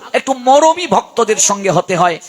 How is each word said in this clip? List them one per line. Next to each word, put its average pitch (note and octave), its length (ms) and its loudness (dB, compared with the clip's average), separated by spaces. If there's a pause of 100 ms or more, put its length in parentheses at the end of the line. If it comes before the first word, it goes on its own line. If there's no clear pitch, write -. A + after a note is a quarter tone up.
(120)
একটু - 280 -2
মরমী D#4 480 2
ভক্তদের A3 520 -2
সঙ্গে G3+ 300 -2
হতে F3 260 -2
হয়, E3+ 200 0 (120)